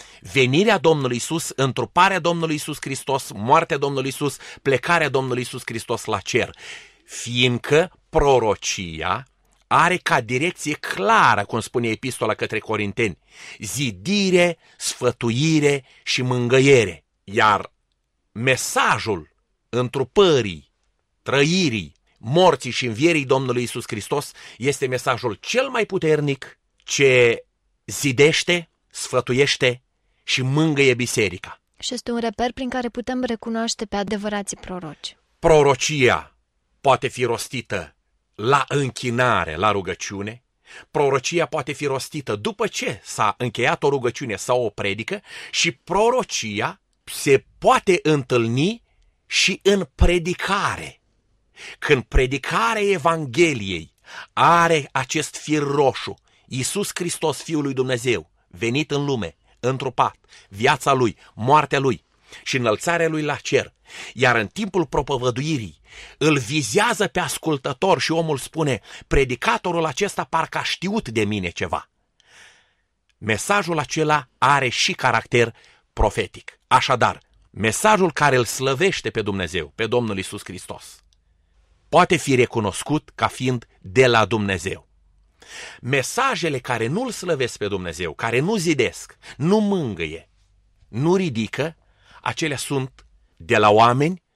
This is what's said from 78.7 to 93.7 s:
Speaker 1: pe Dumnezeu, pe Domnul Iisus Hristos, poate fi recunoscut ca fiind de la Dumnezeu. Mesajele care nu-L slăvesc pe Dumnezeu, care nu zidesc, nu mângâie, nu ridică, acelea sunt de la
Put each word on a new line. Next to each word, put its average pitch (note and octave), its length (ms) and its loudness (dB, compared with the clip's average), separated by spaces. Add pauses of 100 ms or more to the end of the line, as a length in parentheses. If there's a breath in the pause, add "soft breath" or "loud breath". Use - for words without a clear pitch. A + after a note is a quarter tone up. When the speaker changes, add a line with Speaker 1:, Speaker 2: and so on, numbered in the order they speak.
Speaker 1:
pe A2 120 -4
Dumnezeu, F#2 520 -4
pe A2+ 120 -4
Domnul A2 300 -2
Iisus F#2+ 280 -8
Hristos, - 600 -16 (840)
poate F3 280 6
fi C3+ 180 0
recunoscut A#2+ 800 0
ca - 120 -2
fiind B2+ 400 -4 (140)
de B2 260 4
la A2+ 180 6
Dumnezeu. G2 640 -2 (920 loud breath)
Mesajele D#3 800 -2
care A2+ 280 -2
nu-L A3 240 -2
slăvesc D3+ 460 -4
pe G#2 120 -6
Dumnezeu, F2 440 -6
care A#2 260 -2
nu G3 180 0
zidesc, D3+ 600 -2 (200 loud breath)
nu F3+ 220 2
mângâie, A2 720 -4 (600)
nu D#3+ 280 0
ridică, D3 600 -4 (460 soft breath)
acelea C#3 340 -4
sunt - 500 -6 (300)
de E2 200 0
la G#2+ 140 6